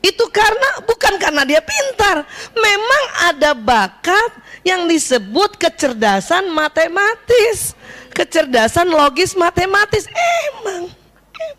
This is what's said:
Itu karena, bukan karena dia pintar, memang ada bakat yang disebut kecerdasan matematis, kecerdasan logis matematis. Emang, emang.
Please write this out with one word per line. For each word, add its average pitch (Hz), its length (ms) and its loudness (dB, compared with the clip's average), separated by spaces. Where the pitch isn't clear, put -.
Itu - 320 -2
karena, 440 560 0
bukan 415 320 -2
karena 294 240 0
dia 294 160 2
pintar, 494 640 -2
memang 440 480 2
ada 294 240 2
bakat 254 800 0
yang 359 240 0
disebut 277 720 0
kecerdasan 254 880 0
matematis, 381 1300 0
kecerdasan 277 720 0
logis 302 480 2
matematis. 381 720 0
Emang, 523 800 -4
emang. 640 220 -10